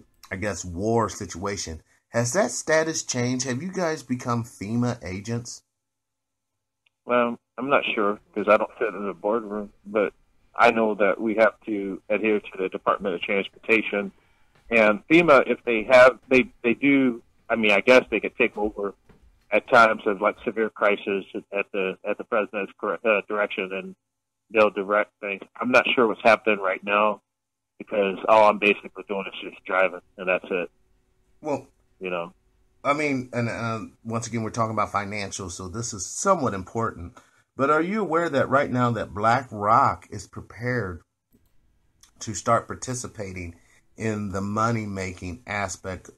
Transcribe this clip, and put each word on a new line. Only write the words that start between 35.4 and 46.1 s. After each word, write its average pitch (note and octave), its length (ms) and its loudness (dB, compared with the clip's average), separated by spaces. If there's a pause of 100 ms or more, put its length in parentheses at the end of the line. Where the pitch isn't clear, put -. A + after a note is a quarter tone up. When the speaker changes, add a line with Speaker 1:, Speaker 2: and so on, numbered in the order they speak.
Speaker 1:
so F#2 160 -12
this A2 240 -8
is G2 140 -10
somewhat D3+ 480 0
important. F#2+ 640 -8 (380)
But C#3 140 0
are D#3 120 4
you G3 180 -2
aware E3+ 300 0
that C3 180 0
right C3+ 220 2
now B2 220 2
that G2 220 -6
BlackRock A2 960 2
is F2 160 -14
prepared G#2 760 -8 (1160)
to A2 140 -8
start A#2 320 0
participating F#2+ 920 -10 (400)
in G#2 340 -4
the F#2+ 100 -4
money-making G2+ 1080 -4
aspect F#2+ 720 -8